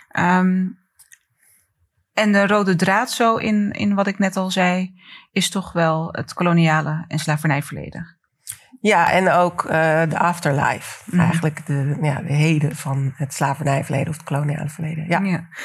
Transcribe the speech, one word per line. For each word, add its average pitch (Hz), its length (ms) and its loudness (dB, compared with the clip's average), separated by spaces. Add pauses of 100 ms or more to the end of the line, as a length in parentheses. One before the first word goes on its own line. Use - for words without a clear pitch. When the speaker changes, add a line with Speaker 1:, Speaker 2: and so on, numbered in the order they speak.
Speaker 1:
Ehm, 185 560 2 (1500)
en 214 180 2
de 202 160 4
rode 196 280 2
draad 196 360 0
zo 226 240 2
in, 208 360 0
in 202 240 0
wat 196 120 0
ik 196 120 -2
net 196 180 0
al 185 140 -2
zei, 185 420 0 (380)
is 180 180 -2
toch 190 220 -6
wel 160 400 0
het - 220 -8
koloniale 165 760 2
en 165 120 -4
slavernijverleden. 147 1000 -4 (640)
Speaker 2:
Ja, 202 300 4
en 185 200 4
ook, 175 320 2
eh, 160 460 2
de - 80 -2
afterlife. 143 880 -2
Speaker 1:
Mhm. 175 160 0
Speaker 2:
Eigenlijk 165 440 0
de, 143 360 -2
ja, 147 200 -2
de 135 120 -4
heden 151 420 2
van 135 400 -4
het 135 180 -8
slavernijverleden 139 760 -2
of 156 80 -6
het - 80 -20
koloniale 147 440 -4
verleden. 160 380 -8
Ja. 175 120 0
Speaker 1:
Ja. 190 280 -4 (180)